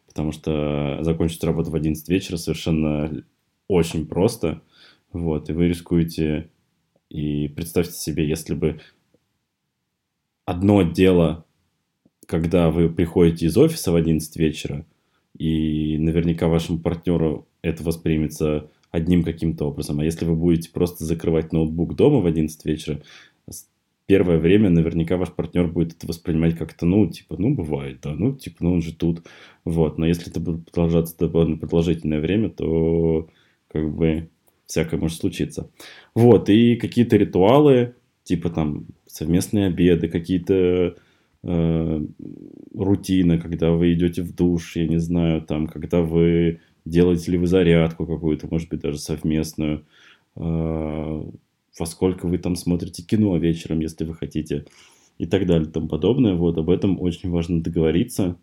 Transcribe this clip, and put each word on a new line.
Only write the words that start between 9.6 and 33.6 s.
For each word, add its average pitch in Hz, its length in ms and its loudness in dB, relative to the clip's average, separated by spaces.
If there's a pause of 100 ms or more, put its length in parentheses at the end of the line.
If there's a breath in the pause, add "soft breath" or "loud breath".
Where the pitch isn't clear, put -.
одно 98 360 4
дело, 85 600 2 (840)
когда 85 440 2
вы 82 180 2
приходите 85 580 2
из 80 100 2
офиса 160 340 2
в 85 40 4
одиннадцать 80 420 0
вечера, 78 480 -4 (520)
и 78 600 -2
наверняка 82 480 0
вашему 82 320 0
партнеру 82 680 -2 (160)
это 82 200 -4
воспримется 78 880 -2 (220 soft breath)
одним 85 320 2
каким-то 82 440 -4
образом. 73 320 -6
А 78 60 0
если 82 200 -4
вы 82 100 0
будете 82 360 0
просто 85 340 -4
закрывать 80 480 -2
ноутбук 80 420 -2
дома 139 260 4
в 87 60 0
одиннадцать 80 380 -2
вечера, 76 360 -4 (480 loud breath)
с-, - 180 -18 (400)
первое 90 320 4
время 95 300 4
наверняка 85 480 2
ваш 87 160 -4
партнер 85 340 -2
будет 82 300 -2
это - 100 -14
воспринимать 82 500 -2
как-то, 80 280 -8
ну, 92 220 4
типа, - 320 -12
ну, 131 160 0
бывает, 71 480 -6
да, 73 120 -8
ну, 123 200 -2
типа, - 260 -16
ну, 87 120 2
он 87 100 2
же 82 120 -8
тут. 82 280 -2 (420 loud breath)
Вот. 82 320 0
Но 82 100 0
если 85 240 -2
это 85 80 -8
будет 82 320 -8
продолжаться 85 460 0
довольно 82 400 0
продолжительное 82 640 0
время, 92 280 0
то, 82 800 0 (400 soft breath)